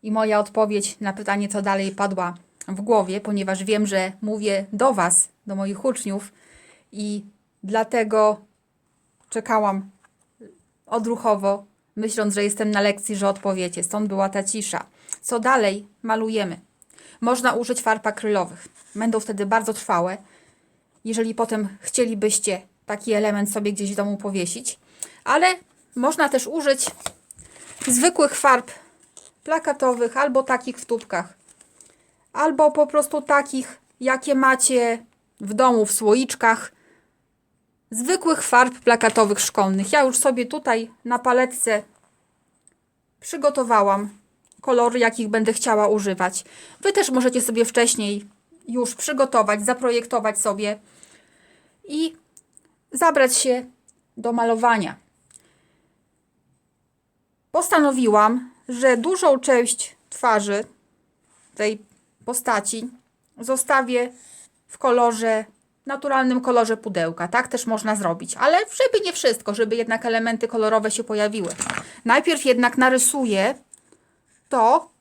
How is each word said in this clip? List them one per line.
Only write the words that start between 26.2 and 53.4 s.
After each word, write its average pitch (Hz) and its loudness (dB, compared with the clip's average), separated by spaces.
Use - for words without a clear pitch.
też 262 -2
użyć 285 0
zwykłych 285 2
farb 254 2
plakatowych 262 -2
albo 269 2
takich 262 -4
w - -16
tubkach, 190 -6
albo 302 4
po 302 2
prostu 294 0
takich, 285 -2
jakie 262 0
macie 254 2
w 208 -8
domu 233 4
w 202 -4
słoiczkach, 226 2
zwykłych 311 -2
farb 247 2
plakatowych 226 2
szkolnych. 196 0
Ja 294 4
już 262 0
sobie 254 0
tutaj 240 -4
na 240 -2
paletce 247 0
przygotowałam 226 2
kolory, 240 2
jakich 226 0
będę 220 0
chciała 220 2
używać. 190 -2
Wy 392 2
też 392 2
możecie 254 2
sobie 233 0
wcześniej 226 0
już 240 -4
przygotować, 233 0
zaprojektować 240 -2
sobie 208 -4
i 320 -4
zabrać 269 2
się 254 0